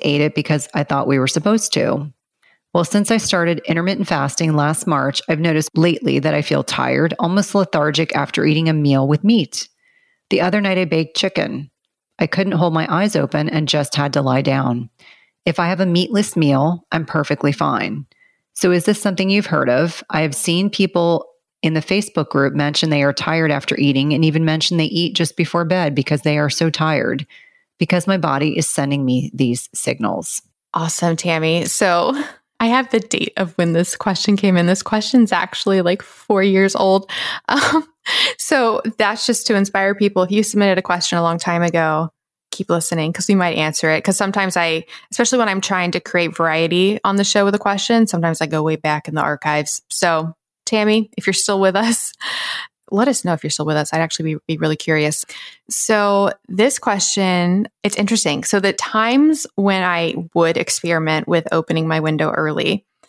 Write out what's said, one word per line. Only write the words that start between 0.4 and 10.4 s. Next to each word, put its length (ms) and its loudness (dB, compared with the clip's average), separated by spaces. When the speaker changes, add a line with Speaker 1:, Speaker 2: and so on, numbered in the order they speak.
Speaker 1:
I 120 -2
thought 200 -2
we 140 2
were 80 0
supposed 460 0
to. 400 -2
Well, 80 2
since 260 0
I 60 2
started 540 0
intermittent 360 -2
fasting 480 0
last 320 0
March, 440 0
I've 100 0
noticed 380 0
lately 420 2
that 140 0
I 80 0
feel 200 0
tired, 580 0
almost 360 0
lethargic 580 0
after 300 -2
eating 240 2
a 60 2
meal 340 2
with 160 2
meat. 460 0
The 120 2